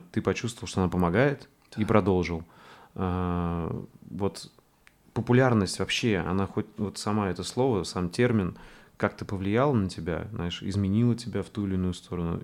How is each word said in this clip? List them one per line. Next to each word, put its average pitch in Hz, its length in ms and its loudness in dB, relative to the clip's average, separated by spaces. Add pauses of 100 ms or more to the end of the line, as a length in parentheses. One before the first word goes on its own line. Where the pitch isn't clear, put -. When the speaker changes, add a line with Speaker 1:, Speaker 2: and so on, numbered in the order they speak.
(120)
Speaker 1:
ты 110 100 -2
почувствовал, - 460 -2
что - 140 0
она 90 100 4
помогает, 95 580 2 (260)
и 110 60 -4
Speaker 2:
Да. 104 60 0
Speaker 1:
продолжил. 90 560 2 (500)
А, 87 880 -2 (280)
вот - 400 -4 (640)
популярность 120 640 4
вообще, 98 400 0
она 92 260 0
хоть, 104 220 -4 (100)
вот 101 220 -4
сама 104 320 0
это 87 120 -6
слово, 120 400 0
сам 90 280 -4
термин, 113 460 2 (400)
как-то - 280 -2
повлияла 104 480 0
на 98 160 2
тебя, 85 420 -4
знаешь, 87 300 -6
изменила 101 540 2
тебя 101 260 -6
в 90 80 -8
ту 104 160 -4
или 95 80 -2
иную 92 220 0
сторону, 87 480 -4